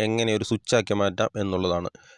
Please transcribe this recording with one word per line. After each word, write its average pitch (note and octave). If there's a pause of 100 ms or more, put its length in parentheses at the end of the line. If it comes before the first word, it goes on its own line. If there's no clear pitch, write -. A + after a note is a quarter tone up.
എങ്ങനെ A2+
ഒരു A2
സ്വിച്ചാക്കി A2
മാറ്റാം G2 (120)
എന്നുള്ളതാണ്. F2+ (280)